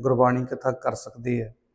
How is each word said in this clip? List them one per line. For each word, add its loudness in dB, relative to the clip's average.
ਗੁਰਬਾਣੀ 4
ਕਥਾ -4
ਕਰ -4
ਸਕਦੇ -6
ਆ -10